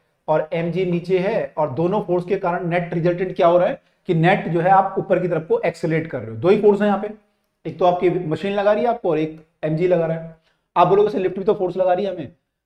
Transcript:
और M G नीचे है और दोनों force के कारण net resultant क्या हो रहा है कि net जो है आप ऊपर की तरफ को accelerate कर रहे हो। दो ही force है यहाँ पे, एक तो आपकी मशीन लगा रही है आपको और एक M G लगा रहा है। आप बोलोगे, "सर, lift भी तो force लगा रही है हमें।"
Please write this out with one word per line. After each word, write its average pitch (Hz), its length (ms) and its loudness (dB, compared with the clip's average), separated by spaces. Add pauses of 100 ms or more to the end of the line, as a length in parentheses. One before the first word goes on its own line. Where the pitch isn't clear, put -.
(280)
और 156 280 0
M 170 160 -2
G 180 160 -2
नीचे 175 320 0
है 185 380 -2
और 151 160 -2
दोनों 180 300 0
force 180 220 -2
के 190 120 -2
कारण 180 320 -4
net 175 240 -4
resultant 175 420 -2
क्या 180 120 4
हो 175 100 4
रहा 180 100 2
है 269 140 -6 (280)
कि 180 60 2
net 170 320 2
जो 165 140 -2
है 180 100 2
आप 190 260 4
ऊपर 180 220 0
की 175 80 -4
तरफ 185 200 -4
को 233 140 2
accelerate 160 460 -2
कर 131 120 -8
रहे 110 100 -12
हो। 113 60 -10
दो 131 140 0
ही 208 120 4
force 202 200 4
है 208 60 2
यहाँ 202 140 0
पे, 208 80 -8 (560)
एक 156 140 -10
तो 185 60 2
आपकी 175 240 4
मशीन 165 440 -4
लगा 202 200 2
रही 226 100 -2
है 240 60 2
आपको 226 200 -2
और 156 100 0
एक 156 200 -6 (260)
M 156 120 0
G 180 100 0
लगा 170 180 2
रहा 160 120 -4
है। - 180 -14 (400)
आप - 120 6
बोलोगे, 403 220 4
"सर, 247 100 -4
lift 185 180 -2
भी 196 60 -6
तो 202 100 0
force 180 240 -4
लगा 185 160 2
रही 196 120 -2
है 190 60 -4
हमें।" 165 200 -12 (340)